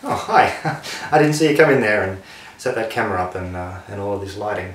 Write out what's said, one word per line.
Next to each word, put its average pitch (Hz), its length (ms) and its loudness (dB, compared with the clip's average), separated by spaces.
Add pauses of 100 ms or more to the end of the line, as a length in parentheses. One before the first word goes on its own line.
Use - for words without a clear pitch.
Oh, 262 120 -4
hi. - 640 0 (180)
<laughs> - 120 -8
I 156 80 6
didn't 151 160 4
see 151 160 4
you 143 60 2
come 156 120 8
in 131 120 6
there 107 280 2
and 95 120 -10 (360)
set - 180 -4
that 113 140 -2
camera 104 320 -2
up 90 140 -4
and, 90 200 -8
uh, 90 320 -10
and 101 140 -10
all 101 140 -4
of 95 60 -6
this 98 140 -10
lighting. 101 400 -6